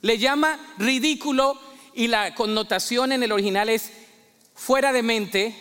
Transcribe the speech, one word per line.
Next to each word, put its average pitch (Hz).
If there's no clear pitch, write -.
Le 226
llama 285
ridículo 269
y 233
la 208
connotación 214
en 254
el 220
original 202
es 220
fuera 269
de 247
mente 214